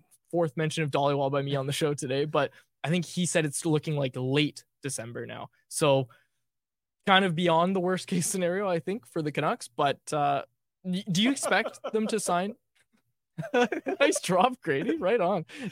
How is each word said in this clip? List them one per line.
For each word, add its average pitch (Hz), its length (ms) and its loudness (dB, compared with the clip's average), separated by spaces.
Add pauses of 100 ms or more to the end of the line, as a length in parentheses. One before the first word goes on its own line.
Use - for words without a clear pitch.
(300)
Fourth 170 260 -2
mention 156 280 -2
of 143 80 -4
Dollywall 143 400 2
by 139 100 0
me 143 140 -2
on 135 100 -2
the 139 80 -4
show 147 220 0
today, 139 300 -2
but 147 260 0 (320)
I 143 60 -2
think 175 160 0
he 180 200 -4
said 165 200 2
it's - 200 -4
looking 151 300 0
like 139 200 -2
late 131 480 0 (200)
December 120 420 -8
now. 117 240 -12 (200)
So 135 400 2 (1000)
kind 190 180 6
of 180 100 2
beyond 175 400 4
the 190 40 2
worst 180 260 -2
case 175 220 0
scenario, 185 420 -2
I 175 100 0
think, 185 280 -6
for 165 160 -4
the 151 80 -2
Canucks. 165 360 -2
But, 143 300 0 (160)
uh, 143 300 0 (400)
y-, 185 280 -4
do 180 120 2
you 254 80 4
expect 247 480 0 (120)
them 220 160 0
to 233 120 0
sign? 190 400 -2
<laughs> - 960 -18 (460)
Nice 285 220 4
drop, 247 400 2
Grady. 170 360 0
Right 240 220 2
on. 175 260 0 (260)